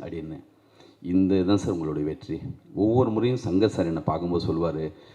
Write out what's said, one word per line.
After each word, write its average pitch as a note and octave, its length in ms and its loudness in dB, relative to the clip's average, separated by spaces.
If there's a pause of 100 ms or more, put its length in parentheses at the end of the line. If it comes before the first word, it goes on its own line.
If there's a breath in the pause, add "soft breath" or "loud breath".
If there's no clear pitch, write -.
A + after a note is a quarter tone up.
அப்படின்னு. D#2 420 -10 (580 soft breath)
இந்த F#2 340 4
இதுதான் F#2+ 220 4
சார் F2+ 140 -4
உங்களுடைய D2+ 360 -4
வெற்றி. D#2+ 320 -8 (360)
ஒவ்வொரு A2+ 340 4
முறையும் A#2 380 0
சங்கர் F#2+ 180 4
சார் G2 200 0
என்னை D#2+ 160 -2
பார்க்கும்போது E2+ 520 -2
சொல்லுவாரு, D#2+ 380 -2 (240 soft breath)